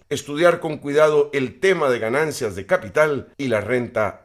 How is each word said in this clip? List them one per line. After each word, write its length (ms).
estudiar 500
con 180
cuidado 540
el 260
tema 320
de 80
ganancias 560
de 120
capital 720
y 120
la 140
renta 640